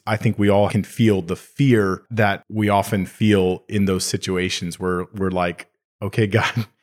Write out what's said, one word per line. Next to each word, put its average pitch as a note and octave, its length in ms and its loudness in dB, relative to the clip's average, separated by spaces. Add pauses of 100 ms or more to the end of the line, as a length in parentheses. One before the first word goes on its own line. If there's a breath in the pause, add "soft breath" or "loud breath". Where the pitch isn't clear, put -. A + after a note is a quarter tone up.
I G#2+ 100 -2
think A2 220 -2
we G2+ 100 4
all G2+ 200 4
can F#2+ 160 0
feel G#2 360 2
the F2 160 -6
fear G#2+ 760 0
that G#2 360 0
we G#2+ 200 -2
often G2 380 0
feel F#2+ 640 2
in G2+ 180 0
those F#2+ 180 0
situations F#2 760 -4
where F2+ 360 -4
we're F#2+ 180 -4
like, F2 340 -4 (340)
"Okay, G#2 280 0
God, A2 380 -2 (160)